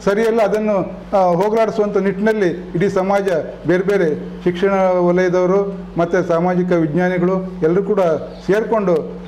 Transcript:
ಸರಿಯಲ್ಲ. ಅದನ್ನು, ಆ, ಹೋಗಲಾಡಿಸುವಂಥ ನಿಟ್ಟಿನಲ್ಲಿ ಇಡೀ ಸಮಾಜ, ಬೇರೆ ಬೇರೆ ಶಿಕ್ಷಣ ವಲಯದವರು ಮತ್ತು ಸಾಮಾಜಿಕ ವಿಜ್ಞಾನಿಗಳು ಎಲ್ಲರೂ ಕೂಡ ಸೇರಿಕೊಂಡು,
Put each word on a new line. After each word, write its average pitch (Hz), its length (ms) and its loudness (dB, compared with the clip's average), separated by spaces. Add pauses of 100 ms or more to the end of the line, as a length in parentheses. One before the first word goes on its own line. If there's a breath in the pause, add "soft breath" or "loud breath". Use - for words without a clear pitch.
ಸರಿಯಲ್ಲ. 220 360 2
ಅದನ್ನು, 214 360 0 (400)
ಆ, 190 80 4 (100)
ಹೋಗಲಾಡಿಸುವಂಥ 208 600 0
ನಿಟ್ಟಿನಲ್ಲಿ 196 540 0 (240)
ಇಡೀ 196 140 0
ಸಮಾಜ, 190 400 0 (380)
ಬೇರೆ 175 160 2
ಬೇರೆ 180 320 0 (300)
ಶಿಕ್ಷಣ 180 280 0 (360)
ವಲಯದವರು 185 800 0 (120)
ಮತ್ತು 175 300 0
ಸಾಮಾಜಿಕ 180 440 0
ವಿಜ್ಞಾನಿಗಳು 175 640 2 (280)
ಎಲ್ಲರೂ 170 200 2
ಕೂಡ 196 180 0 (460)
ಸೇರಿಕೊಂಡು, 202 800 0